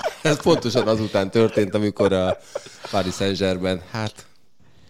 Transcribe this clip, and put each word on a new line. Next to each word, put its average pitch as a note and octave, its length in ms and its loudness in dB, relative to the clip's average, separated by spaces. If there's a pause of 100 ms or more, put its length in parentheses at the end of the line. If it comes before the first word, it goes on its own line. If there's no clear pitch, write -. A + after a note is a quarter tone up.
(220)
Ez D3+ 200 0
pontosan B2 460 2
azután G#2 420 0
történt, G#2+ 440 2
amikor G#2 380 2
a F#2 240 0 (540)
Paris F#2 240 0
Saint-Germain, F#2 680 0 (100)
hát, A2 360 -8 (640)